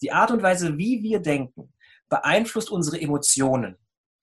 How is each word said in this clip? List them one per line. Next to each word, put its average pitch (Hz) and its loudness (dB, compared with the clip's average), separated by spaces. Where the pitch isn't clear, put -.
die - -4
Art 196 4
und 226 0
Weise, 180 2
wie 214 -2
wir 214 -2
denken, 143 -4
beeinflusst 214 0
unsere 165 -2
Emotionen. 135 0